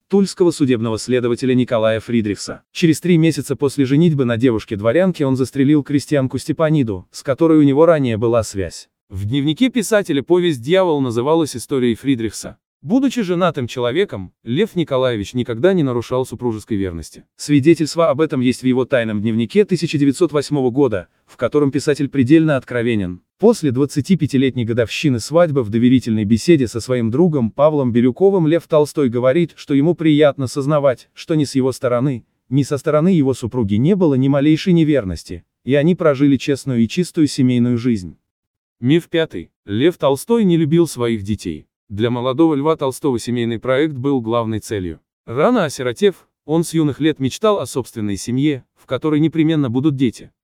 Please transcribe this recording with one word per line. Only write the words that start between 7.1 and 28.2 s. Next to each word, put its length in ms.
которой 340
у 60
него 240
ранее 300
была 260
связь. 460
В 160
дневнике 440
писателя 520
повесть 400
«Дьявол» 400
называлась 540
«Историей 400
Фридрихса». 600
Будучи 380
женатым 460
человеком, 640
Лев 320
Николаевич 600
никогда 380
не 100
нарушал 420
супружеской 520
верности. 480
Свидетельства 760
об 120
этом 180
есть 240
в 20
его 200
«Тайном 360
дневнике» 440
тысяча 340
девятьсот 320
восьмого 400
года, 360
в 100
котором 320
писатель 400
предельно 480
откровенен. 640
После 320
двадцатипятилетней 960
годовщины 540
свадьбы 420
в 80
доверительной 560
беседе 420
со 120
своим 320
другом 400
Павлом 400
Бирюковым 560